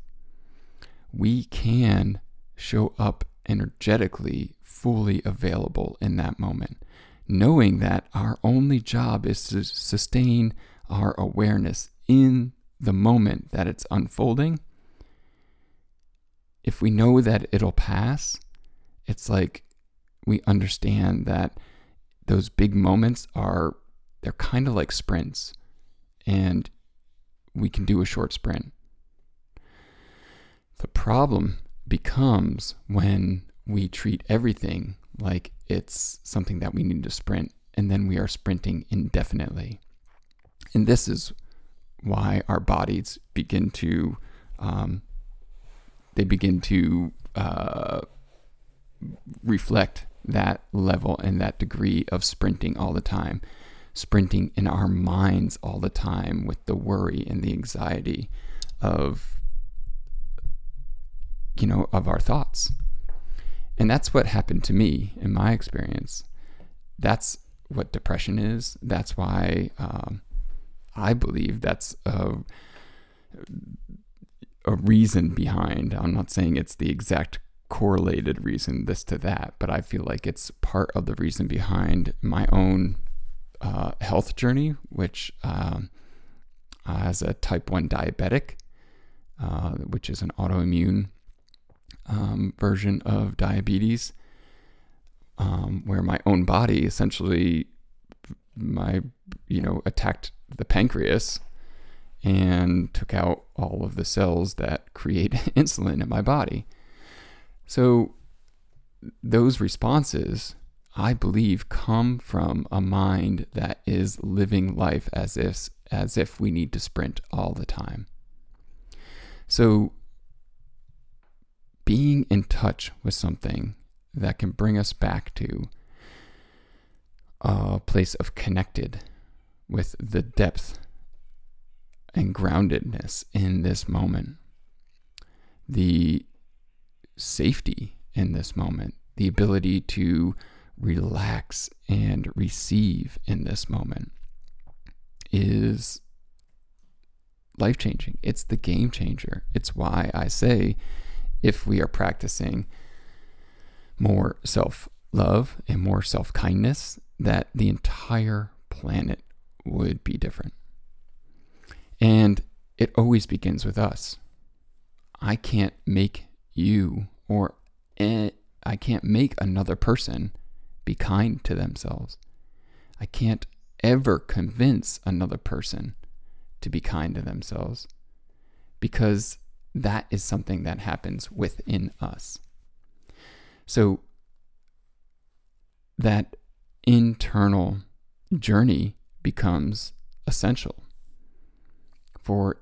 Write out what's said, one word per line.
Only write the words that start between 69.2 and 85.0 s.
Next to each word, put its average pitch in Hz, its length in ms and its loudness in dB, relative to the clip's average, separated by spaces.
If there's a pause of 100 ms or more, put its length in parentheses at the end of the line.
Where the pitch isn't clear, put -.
um, - 440 -8 (720)
I 104 180 2
believe 117 480 0
that's - 340 -4 (100)
a, 95 320 0 (2250)
a 104 100 2
reason 98 540 6
behind, - 640 0
I'm 87 200 0
not - 180 -2
saying 85 240 2
it's - 200 -4
the - 140 -2
exact - 500 -2 (300)
correlated 90 760 0
reason, 58 420 -2
this - 180 -4
to - 140 -4
that, - 420 -4
but 95 100 -2
I - 120 0
feel - 240 -6
like - 220 -4
it's - 240 -6 (100)
part - 340 0
of - 100 0
the - 100 -2
reason - 320 -2
behind - 760 2
my 101 300 2
own, 92 460 6 (640)
uh, - 300 -2 (100)
health - 340 0
journey, 139 400 2 (140)
which, - 420 -4 (120)